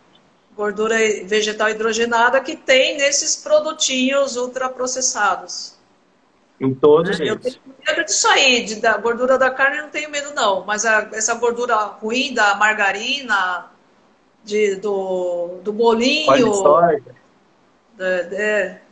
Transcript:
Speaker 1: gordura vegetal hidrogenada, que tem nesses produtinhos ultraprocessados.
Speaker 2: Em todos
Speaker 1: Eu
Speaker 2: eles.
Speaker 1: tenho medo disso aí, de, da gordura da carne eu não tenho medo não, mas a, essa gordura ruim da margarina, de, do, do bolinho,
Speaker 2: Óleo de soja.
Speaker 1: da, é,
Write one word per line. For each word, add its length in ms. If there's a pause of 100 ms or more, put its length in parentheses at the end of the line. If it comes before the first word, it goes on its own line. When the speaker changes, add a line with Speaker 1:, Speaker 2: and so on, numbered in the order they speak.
(560)
Speaker 1:
gordura 400 (300)
vegetal 440
hidrogenada, 720
que 160
tem 400
nesses 400
produtinhos 1000
ultraprocessados. 1400 (840)
Speaker 2:
Em 140
todos 460
Speaker 1:
Eu 140
Speaker 2:
eles. 100
Speaker 1:
tenho 140 (280)
medo 200
disso 240
aí, 340
de, 140
da 200
gordura 400
da 140
carne 280
eu 40
não 60
tenho 200
medo 240
não, 320
mas 200
a, 280
essa 220
gordura 400
ruim 580
da 220
margarina, 1120 (800)
de, 300
do, 920
do 80
bolinho, 580
Speaker 2:
Óleo 200
de 60
soja. 460 (960)
Speaker 1:
da, 80
é, 760 (100)